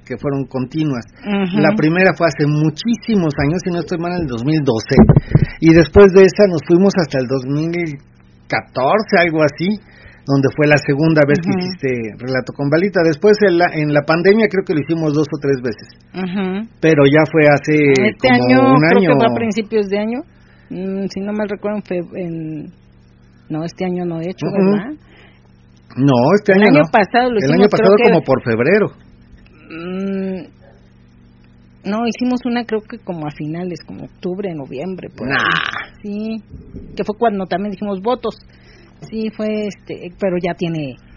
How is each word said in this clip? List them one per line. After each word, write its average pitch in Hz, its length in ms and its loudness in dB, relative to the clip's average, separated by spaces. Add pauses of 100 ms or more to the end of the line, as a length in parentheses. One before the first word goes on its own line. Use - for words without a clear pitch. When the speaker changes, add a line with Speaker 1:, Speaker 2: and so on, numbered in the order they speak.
Speaker 1:
que 123 120 -10
fueron 139 280 -4
continuas. 131 600 -6 (160)
Speaker 2:
Ujú. 196 400 -2
Speaker 1:
La 156 160 2
primera 170 400 2
fue 170 100 2
hace 147 220 -2
muchísimos 160 840 -2 (120)
años, 160 180 -2
si 185 60 -6
no 170 100 -4
estoy 170 200 -6
mal, 175 180 -6
en 175 80 -4
el - 20 -4
dos 117 160 -8
mil 156 220 0
doce. 123 320 0 (640)
Y 165 120 6
después 175 400 6
de 190 120 8
esa 196 240 4
nos 165 160 -2
fuimos 190 320 4
hasta 143 220 -2
el 127 80 -2
dos 127 180 -4
mil 147 240 -4 (800)
catorce, 160 720 -2
algo 160 220 0
así, 156 260 -2 (560)
donde 139 300 2
fue 147 120 2
la 147 100 4
segunda 151 500 2
vez 143 160 2
que 185 80 -4
Speaker 2:
Ujú. 190 80 -2
Speaker 1:
hiciste 127 580 -6
relato 127 380 -6
con 143 140 -4
balita. 175 340 0
Después, 165 320 2 (100)
en 175 120 2
la, 175 160 2
en 151 200 -2
la 143 140 2
pandemia, 190 400 2
creo 190 180 -2
que 185 80 -4
lo 151 60 -2
hicimos 156 340 -2
dos 151 140 0
o 151 140 -8
tres 139 200 0
veces. 120 260 -8 (280)
Speaker 2:
Ujú. 190 540 -6 (100)
Speaker 1:
Pero 156 320 4
ya 156 180 4
fue 160 220 2
hace 143 400 2
Speaker 2:
Este 214 380 2
Speaker 1:
como 247 160 4
Speaker 2:
año, 262 300 4
Speaker 1:
un - 40 4
Speaker 2:
creo 302 200 4
Speaker 1:
año. 196 100 2
Speaker 2:
que - 100 4
fue - 80 4
a 240 80 -2
principios 220 540 -2
de 202 100 -2
año. 226 200 -6 (500)
Mm, 190 440 -6
si 190 60 -10
no 202 140 -6
mal 214 160 -4
recuerdo, 208 360 -6
fue 180 120 -6 (240)
en, 165 500 -10 (760)
no, 156 160 -6
este 170 180 -10
año 180 220 -4
no 165 160 -6
he 170 100 -8
hecho, - 160 -8
Speaker 1:
Ujú. 151 80 -6
Speaker 2:
¿verdad? 196 360 0 (1080)
Speaker 1:
No, 135 160 4 (260)
este 196 140 2
Speaker 2:
El 196 80 4
Speaker 1:
año 214 100 6
Speaker 2:
año 294 140 6
Speaker 1:
no. - 60 -8
Speaker 2:
pasado 240 400 2
lo 226 80 -2
Speaker 1:
El 190 40 0
Speaker 2:
hicimos, 151 160 2
Speaker 1:
año 202 100 6
pasado 202 260 2
Speaker 2:
creo - 100 6
que 202 80 6
Speaker 1:
como 160 100 2
por 131 200 0
febrero. 139 440 2 (840)
Speaker 2:
Mm, 190 800 -8 (1400)
no, 226 180 -4
hicimos 247 380 -4
una 240 180 -4
creo 220 160 -6
que 220 200 -14
como 160 280 -10
a 147 40 -10
finales, 165 540 -10
como 185 200 -16
octubre, 185 500 -8
noviembre, 156 600 -10
por 120 120 -10
ahí. 135 80 -2
Speaker 1:
Nah. 92 560 -2 (100)
Speaker 2:
Sí, 214 420 -10 (520)
que 214 80 -4
fue 208 160 -6
cuando 202 260 -2
también 196 260 -6
dijimos 196 300 -8
votos. 233 340 -4 (760)
Sí, 220 260 -6
fue 214 320 -6
este, - 500 -14
pero 185 220 -2
ya 175 160 -4
tiene 160 400 -6 (220)